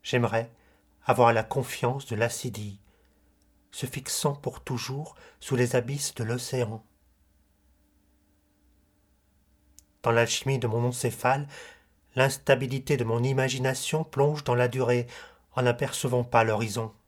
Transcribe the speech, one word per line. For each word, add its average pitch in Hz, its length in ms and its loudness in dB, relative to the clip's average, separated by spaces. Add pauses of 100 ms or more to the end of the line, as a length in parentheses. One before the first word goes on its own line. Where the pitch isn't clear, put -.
J'aimerais 117 500 0 (520)
avoir 120 300 6
la 110 100 2
confiance 131 640 -2
de 113 100 -6
l'acide, 107 640 -4 (920)
se - 140 -8
fixant - 480 -4
pour - 300 -10
toujours 135 520 -8 (240)
sous - 160 -2
les 123 200 2
abysses 127 400 -2
de 120 80 -6
l'océan. 117 600 -4 (3250)
Dans 117 100 2
l'alchimie 117 480 2
de 120 80 -2
mon 117 180 0
encéphale, 127 600 0 (680)
l'instabilité 135 800 2
de 120 80 -2
mon 113 180 0
imagination 131 840 0
plonge 143 400 0
dans 123 100 2
la 123 140 4
durée 123 380 2 (460)
en 127 100 0
n'apercevant 123 600 0
pas 117 220 4
l'horizon. 110 480 -2 (140)